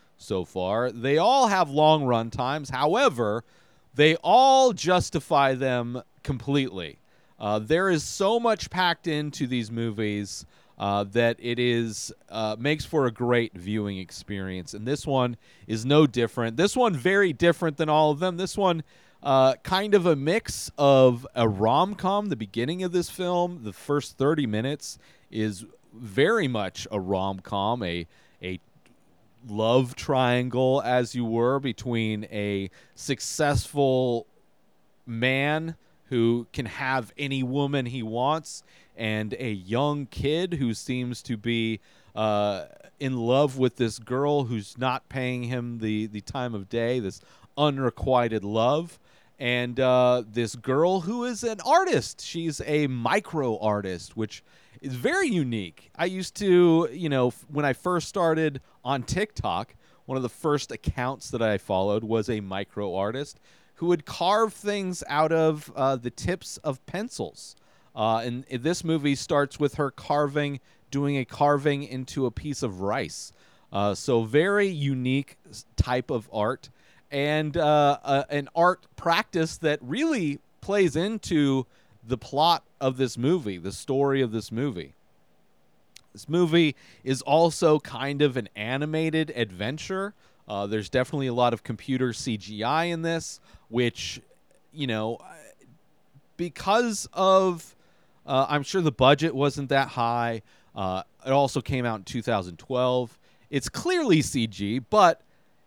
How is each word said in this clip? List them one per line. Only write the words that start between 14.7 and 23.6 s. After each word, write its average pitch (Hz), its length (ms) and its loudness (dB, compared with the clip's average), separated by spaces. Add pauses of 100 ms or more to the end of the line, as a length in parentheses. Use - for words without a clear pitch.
And 104 120 -12
this 139 200 -4
one 123 320 0 (280)
is 110 200 -4
no 151 200 8
different. 117 520 -2
This 196 180 2
one 233 180 4
very 180 380 2
different 170 460 2
than 156 100 0
all 151 220 4
of 143 80 -2
them. 175 180 -2
This 180 220 -6
one, 175 240 2 (400)
uh, 131 400 6
kind 202 320 0
of 180 100 4
a 165 120 4
mix 160 600 -2
of 131 580 6
a 117 140 2
rom-com. 180 800 2
The 147 80 -4
beginning 117 460 -4
of 180 100 -4
this 175 160 -2
film, 175 560 -2